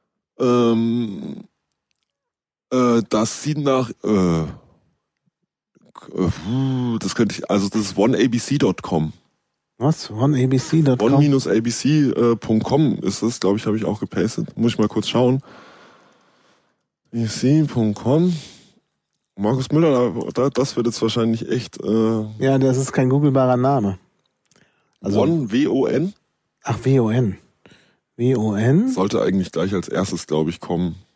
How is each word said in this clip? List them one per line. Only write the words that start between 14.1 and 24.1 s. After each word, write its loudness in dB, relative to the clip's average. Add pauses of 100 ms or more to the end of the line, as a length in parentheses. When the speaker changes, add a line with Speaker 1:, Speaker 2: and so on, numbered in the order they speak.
Speaker 1:
Muss 0
ich -8
mal 2
kurz -4
schauen. 2 (1700)
A -6
B -2
C 2
Punkt -2
com. 2 (1000)
Markus -2
Müller, 2
da, -6
da, 0
das -2
wird 0
jetzt -2
wahrscheinlich -2
echt... -6
Äh, 2 (140)
Speaker 2:
Ja, 2
das 2
ist -4
kein 2
googlebarer 4
Name. 0 (1000)